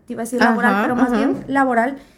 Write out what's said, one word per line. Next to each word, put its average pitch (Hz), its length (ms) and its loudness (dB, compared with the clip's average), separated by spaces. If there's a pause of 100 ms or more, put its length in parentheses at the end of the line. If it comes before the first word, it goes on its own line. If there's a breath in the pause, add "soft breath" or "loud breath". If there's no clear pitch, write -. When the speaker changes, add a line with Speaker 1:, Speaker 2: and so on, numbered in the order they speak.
Speaker 1:
Te 240 80 -12
iba 226 80 -8
a 233 40 -8
decir 240 140 -4
laboral, 214 340 2
Speaker 2:
Ajá, 202 100 0
Speaker 1:
pero 247 120 -2
más 254 160 2
Speaker 2:
ajá. 233 60 0
Speaker 1:
bien 247 300 -2
laboral. 262 500 0 (200 loud breath)